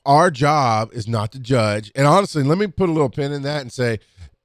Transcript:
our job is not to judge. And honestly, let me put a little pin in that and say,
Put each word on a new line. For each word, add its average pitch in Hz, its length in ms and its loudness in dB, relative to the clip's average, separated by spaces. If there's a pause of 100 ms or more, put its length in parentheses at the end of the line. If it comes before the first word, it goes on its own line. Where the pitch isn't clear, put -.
our 151 240 4
job 127 640 0
is 110 140 -10
not 110 240 -2
to - 80 -16
judge. 107 560 -2
And 139 100 2
honestly, 160 380 2
let 151 160 2
me 208 80 0
put 180 220 -2
a - 20 0
little 156 180 0
pin 143 220 -6
in 143 100 -6
that 143 200 -6
and 123 120 -14
say, 120 260 -2 (460)